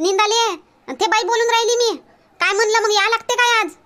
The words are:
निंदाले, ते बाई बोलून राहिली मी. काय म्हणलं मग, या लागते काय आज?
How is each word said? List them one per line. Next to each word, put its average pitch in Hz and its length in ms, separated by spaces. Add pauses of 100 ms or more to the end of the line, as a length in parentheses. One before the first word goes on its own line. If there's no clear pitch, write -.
निंदाले, 415 540 (380)
ते 427 120
बाई 427 160
बोलून 466 240
राहिली 466 300
मी. 453 200 (440)
काय 370 120
म्हणलं 440 300
मग, 427 80
या 415 200
लागते 466 240
काय 480 260
आज? 349 100 (160)